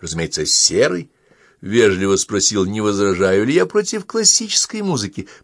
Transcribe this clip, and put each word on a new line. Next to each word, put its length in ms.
разумеется, 460
серый, 640
вежливо 560
спросил, 480
не 160
возражаю 680
ли 80
я 120
против 380
классической 800
музыки, 460